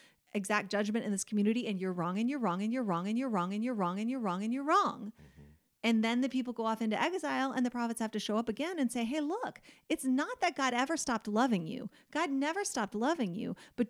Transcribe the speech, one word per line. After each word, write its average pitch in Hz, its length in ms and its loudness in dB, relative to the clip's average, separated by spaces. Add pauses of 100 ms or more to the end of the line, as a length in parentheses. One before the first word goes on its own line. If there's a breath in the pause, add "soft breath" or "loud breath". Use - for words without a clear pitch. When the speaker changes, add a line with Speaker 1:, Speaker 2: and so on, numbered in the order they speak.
(340 loud breath)
Speaker 1:
exact 202 380 0
judgment 214 340 0
in 208 60 -2
this 196 120 -2
community, 214 440 2
and 196 120 -2
you're 185 140 -2
wrong, 180 260 -2
and 233 100 0
you're 285 100 -2
wrong, 190 220 0
and 220 100 0
you're 254 120 0
wrong, 180 240 0
and 220 100 0
you're 262 120 0
wrong, 190 240 0
and 214 100 -2
you're 220 560 0
wrong, 190 240 -2
and 226 100 0
you're 277 100 -2
wrong. 302 480 2 (100)
Speaker 2:
Mm-hmm. - 220 -20 (380 loud breath)
Speaker 1:
And 220 220 4
then 233 180 2
the 269 80 2
people 247 220 -2
go 226 140 -4
off 220 160 0
into 214 200 2
exile, 277 500 0
and 247 140 2
the 240 60 0
prophets 233 300 -2
have 220 100 -2
to 214 80 -2
show 208 180 0
up 233 120 0
again 311 300 -2
and 254 120 2
say, 240 140 0
"Hey, 294 160 0
look, 359 400 -4 (260 loud breath)
it's - 160 -2
not 285 380 2
that 339 140 2
God 262 180 2
ever 269 240 2
stopped 226 300 -2
loving 208 400 2
you. - 220 -8 (220 loud breath)
God 302 200 0
never 311 340 0
stopped 220 300 -2
loving 240 380 0
you, - 220 -4 (200 loud breath)
but 240 140 0